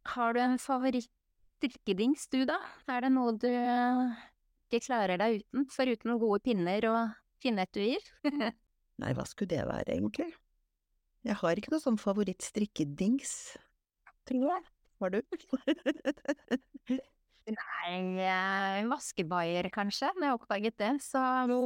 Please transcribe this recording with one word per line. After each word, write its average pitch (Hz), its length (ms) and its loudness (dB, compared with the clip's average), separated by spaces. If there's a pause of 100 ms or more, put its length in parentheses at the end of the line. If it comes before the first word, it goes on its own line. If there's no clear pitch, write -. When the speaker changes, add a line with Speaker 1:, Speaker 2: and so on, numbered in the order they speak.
Speaker 1:
Har 233 280 0
du 240 60 4
en 247 180 4
favoritt-strikkedings, 254 1700 -2
du 262 160 2
da? 311 140 0 (280)
Er 247 140 -2
det 262 120 4
noe 247 200 4
du, 220 160 0
eh, 247 640 2 (580)
ikke 233 140 0
klarer 202 320 2
deg 214 240 2
uten, 269 300 -2
foruten 240 500 0
gode 208 240 2
pinner 202 460 2
og 226 240 0 (260)
pinnetuier? 214 640 0 (180)
<laughs> 269 360 -2 (400)
Speaker 2:
Nei, - 140 -4
hva 131 140 -2
skulle - 220 -6
det - 180 0
være - 300 -2
egentlig? 208 320 -2 (960)
Jeg 214 100 0
har 175 220 0
ikke - 160 -4
noe 311 100 2
sånn 226 160 2
favoritt-strikkedings, 196 1300 -2 (960)
tror 262 240 0
jeg. 359 100 -4 (380)
Har 185 100 0
du? 196 160 0
<laughs> - 1700 -4 (440)
Speaker 1:
Nei, 180 520 -6 (280)
eh, 190 640 0
vaskebaier 175 800 -2
kanskje, 202 460 -2
når 359 100 -2
jeg 277 60 4
har 240 80 0
oppdaget 214 420 -2
det, 214 120 2 (120)
så 269 160 0 (300)
Speaker 2:
Jo, 247 160 2